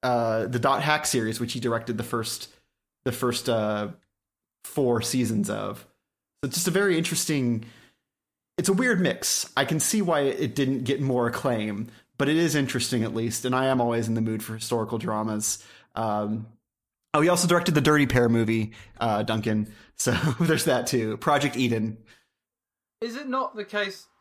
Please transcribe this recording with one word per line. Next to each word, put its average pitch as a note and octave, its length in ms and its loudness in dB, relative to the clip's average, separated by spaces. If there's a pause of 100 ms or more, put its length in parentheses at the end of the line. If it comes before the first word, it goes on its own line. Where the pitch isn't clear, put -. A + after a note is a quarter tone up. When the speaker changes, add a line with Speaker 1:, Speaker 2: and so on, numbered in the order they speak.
Speaker 1:
uh, A2+ 460 0
the B2 120 -2
Dot C3+ 220 2
Hack D3+ 240 0
series, A2 340 0
which A#2+ 140 -4
he C3 60 -6
directed A#2 380 -2
the A2+ 60 -4
first, - 460 -6 (560)
the B2+ 60 0
first, A#2+ 360 -2
uh, G#2+ 420 0 (760)
four A#2+ 360 2
seasons A2 480 0
of. G#2+ 300 -6
So - 680 -14
it's B2+ 80 -6
just E3+ 120 0
a F3+ 40 0
very F#3+ 260 2
interesting, C3 680 0 (920)
it's F3 120 0
a G3 40 4
weird A3+ 260 2
mix. - 560 0
I C#3 100 2
can D#3+ 140 0
see G#3+ 220 0
why E3 200 2
it C3+ 340 0
didn't C3 280 0
get C3+ 180 0
more B2 260 2
acclaim, A2+ 640 -2 (280)
but C#3 120 0
it D#3 80 4
is E3 180 2
interesting B2+ 480 0
at A2+ 100 -4
least, A#2 320 -4
and B2+ 100 0
I C3 120 2
am B2+ 140 2
always A#2 260 0
in A2+ 60 0
the A2+ 80 0
mood A2 220 -2
for A2 120 -8
historical A2+ 420 -2
dramas. G#2+ 640 -4 (320)
Um, A2 520 -4 (680)
oh, D3 80 4
he E3 80 6
also F3 180 2
directed E3+ 280 4
the D3 60 6
Dirty D3 260 6
Pair A#2+ 220 4
movie, A2+ 420 2 (280)
uh, G#2+ 240 0
Duncan. G#2+ 500 -2 (240)
So - 140 0
<laughs> C3 280 0
there's E3+ 260 2
that B2+ 220 2
too. A2 300 0
Project C#3+ 400 0
Eden. A2+ 400 0 (1040)
Speaker 2:
Is A#3 140 -8
it C#4 120 -12
not B3+ 280 -4
the G#3 100 -8
case? G3+ 420 -6 (140)